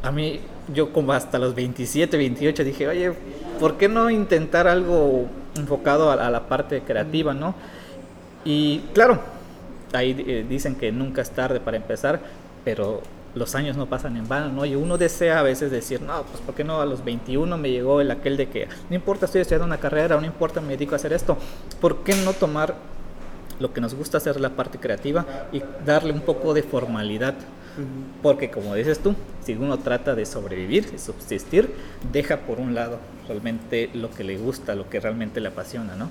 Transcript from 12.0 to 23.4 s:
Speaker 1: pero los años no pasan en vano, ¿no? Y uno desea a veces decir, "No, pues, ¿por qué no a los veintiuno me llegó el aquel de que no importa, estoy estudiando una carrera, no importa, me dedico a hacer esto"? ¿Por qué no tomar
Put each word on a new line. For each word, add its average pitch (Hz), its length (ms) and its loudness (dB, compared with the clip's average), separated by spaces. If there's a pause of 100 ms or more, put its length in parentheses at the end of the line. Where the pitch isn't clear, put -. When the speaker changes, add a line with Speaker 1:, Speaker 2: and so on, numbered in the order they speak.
Speaker 1:
pero 107 360 -2 (340)
los 120 180 -4
años 139 240 -2
no 135 80 -2
pasan 123 320 -4
en 110 100 -6
vano, 143 240 -2
¿no? 139 140 -2
Y 139 100 0
uno 165 220 0
desea 165 420 4
a 151 40 4
veces 135 260 2
decir, 123 320 -4
"No, 151 220 -4
pues, - 180 -12
¿por - 140 -8
qué 147 80 -4
no 156 180 0
a 143 60 2
los 127 180 -4
veintiuno 135 540 0
me 143 100 0
llegó 131 320 4
el 143 80 4
aquel 139 280 0
de 135 120 0
que - 180 -4 (220)
no 175 60 0
importa, 190 320 0
estoy 185 140 4
estudiando 170 260 4
una 156 100 0
carrera, 151 420 4
no 151 60 -2
importa, 160 360 -2
me 147 80 -6
dedico 143 240 -2
a 147 40 2
hacer 147 160 0
esto"? 170 240 2 (420)
¿Por 170 240 6
qué 196 120 4
no 190 180 2
tomar 156 400 2 (880)